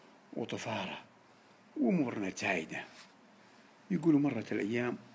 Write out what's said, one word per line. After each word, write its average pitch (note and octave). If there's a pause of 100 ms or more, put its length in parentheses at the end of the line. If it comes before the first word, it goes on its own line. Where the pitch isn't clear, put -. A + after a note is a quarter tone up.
(340)
وطفارة A2 (720)
وأمورنا D3+
سايدة." F2+ (1080)
يقول: D#3+
"مرت C3+
الأيام A2+ (180)